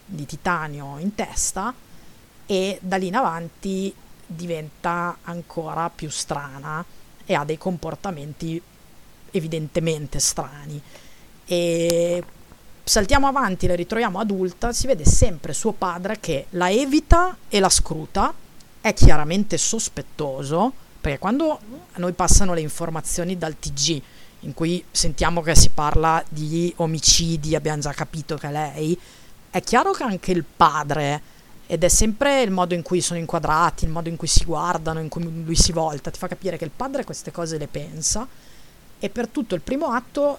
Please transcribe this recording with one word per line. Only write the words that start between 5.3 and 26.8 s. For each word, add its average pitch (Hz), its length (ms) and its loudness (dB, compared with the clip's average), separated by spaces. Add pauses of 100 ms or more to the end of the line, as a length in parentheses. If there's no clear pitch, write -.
più - 200 -12
strana 143 760 -8 (400)
e 196 100 -2
ha 147 100 0
dei 156 140 -6
comportamenti 160 1040 -8 (720)
evidentemente 160 840 -4
strani. 147 600 -6 (640)
E 170 760 0 (600)
saltiamo 269 440 4
avanti, 247 400 0
la 180 80 2
ritroviamo 185 440 -2
adulta, 202 540 -4
si - 140 -2
vede 202 180 0
sempre 165 480 6
suo 208 200 -2
padre 185 480 -4
che - 300 -4
la 180 200 0
evita 311 680 4 (120)
e 208 120 2
la 190 80 6
scruta, 190 640 0 (480)
è 214 140 0
chiaramente 160 640 10
sospettoso, 151 1120 -4 (280)
perché 156 180 -2
quando 294 400 0 (340)
a - 60 -18
noi 180 140 -2
passano 175 420 6
le 165 60 -2
informazioni 165 760 -6
dal 160 220 -6
T 147 140 -8
G, 143 280 -2 (400)
in 147 140 -12
cui 170 360 -2
sentiamo 165 520 0
che 160 120 4
si 156 160 12
parla 160 580 4
di 156 480 -2
omicidi, 160 800 0